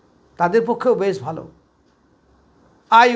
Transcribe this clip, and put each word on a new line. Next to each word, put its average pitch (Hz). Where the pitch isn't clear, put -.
তাদের 175
পক্ষেও -
বেশ 196
ভালো, 160
আয় 240